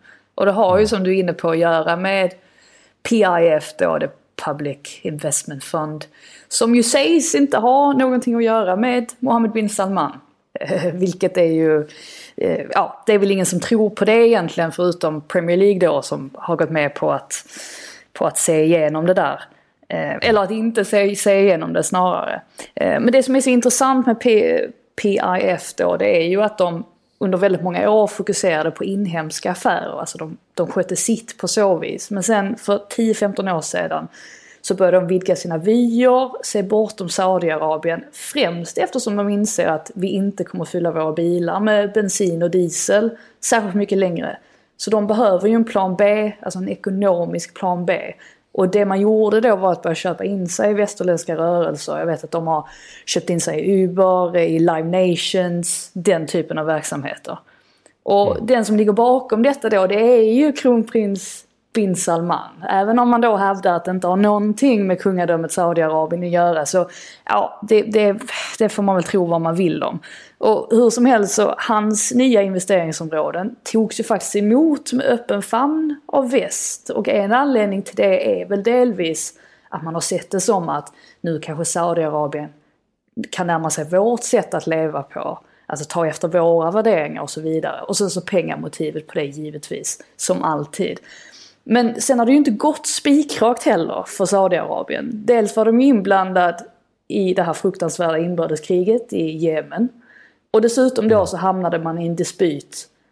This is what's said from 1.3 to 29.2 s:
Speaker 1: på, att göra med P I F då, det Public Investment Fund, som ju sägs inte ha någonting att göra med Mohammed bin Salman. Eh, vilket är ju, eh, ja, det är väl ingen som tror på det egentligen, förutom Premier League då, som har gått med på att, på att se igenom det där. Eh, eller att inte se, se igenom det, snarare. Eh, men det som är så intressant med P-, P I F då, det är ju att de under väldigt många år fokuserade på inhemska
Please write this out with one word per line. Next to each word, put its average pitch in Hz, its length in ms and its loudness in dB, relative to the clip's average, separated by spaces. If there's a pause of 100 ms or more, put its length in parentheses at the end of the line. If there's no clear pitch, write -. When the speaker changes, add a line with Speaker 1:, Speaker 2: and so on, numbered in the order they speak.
Speaker 1:
på, 170 160 -4
att 165 80 0
göra 170 380 2
med 190 380 -2 (760)
P 233 60 2
I 175 320 4
F 156 320 2
då, 90 180 2
det 143 120 -4 (360)
Public 147 560 -8
Investment 151 600 -6
Fund, 156 420 -6 (420)
som 233 280 2
ju 240 80 6
sägs 285 520 2
inte 285 220 2
ha 269 360 4
någonting 254 420 0
att 233 80 0
göra 220 320 2
med 240 300 0 (140)
Mohammed 233 320 0
bin 214 180 -2
Salman. 190 500 -4 (400)
Eh, 175 340 -4
vilket 180 440 -2
är 180 60 4
ju, 160 440 2 (480)
eh, - 380 -2
ja, - 320 -2
det 214 80 4
är 208 60 6
väl 196 120 2
ingen 190 140 0
som 175 140 -2
tror 214 300 2
på - 160 -2
det 226 220 6
egentligen, 170 440 0
förutom 165 500 -2
Premier 175 360 0
League 196 220 4
då, 151 220 2
som 135 320 -8
har - 220 -4
gått 156 140 0
med 147 260 -2
på 151 160 -2
att, - 220 -6 (800)
på - 140 -2
att 160 100 -4
se 156 260 2
igenom 156 420 2
det 180 80 4
där. 147 300 0 (460)
Eh, 160 400 -4
eller 214 120 4
att 190 100 -2
inte 226 340 -2
se, 202 300 2
se 196 260 2
igenom 165 320 2
det, 165 100 0
snarare. 180 580 -2 (340)
Eh, 139 240 0
men 247 120 4
det 262 120 6
som 262 120 0
är 277 60 4
så 269 80 0
intressant 254 560 4
med 233 140 2
P-, 202 480 2 (340)
P 208 80 0
I 185 340 0
F 180 340 -2
då, 175 200 0
det 190 260 2
är 165 40 0
ju 190 140 2
att 214 160 -2
de 170 280 -2 (340)
under 190 180 0
väldigt 190 260 2
många 185 260 0
år 214 180 4
fokuserade 170 640 -2
på - 120 -8
inhemska 180 680 -4